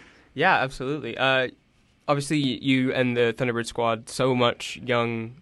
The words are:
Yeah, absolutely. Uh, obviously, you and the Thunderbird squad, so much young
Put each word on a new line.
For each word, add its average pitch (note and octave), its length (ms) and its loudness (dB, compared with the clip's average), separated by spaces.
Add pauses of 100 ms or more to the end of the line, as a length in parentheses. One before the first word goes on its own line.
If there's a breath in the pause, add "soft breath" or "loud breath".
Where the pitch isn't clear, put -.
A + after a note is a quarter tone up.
(320 loud breath)
Yeah, D#3+ 240 2
absolutely. C3 600 -4
Uh, C3 320 2 (600)
obviously, D3 300 0
you C3 540 2
and B2 240 0
the A#2 200 2
Thunderbird A#2 300 -2
squad, A#2 420 -2
so C3 260 0
much - 500 0
young A#2 580 -2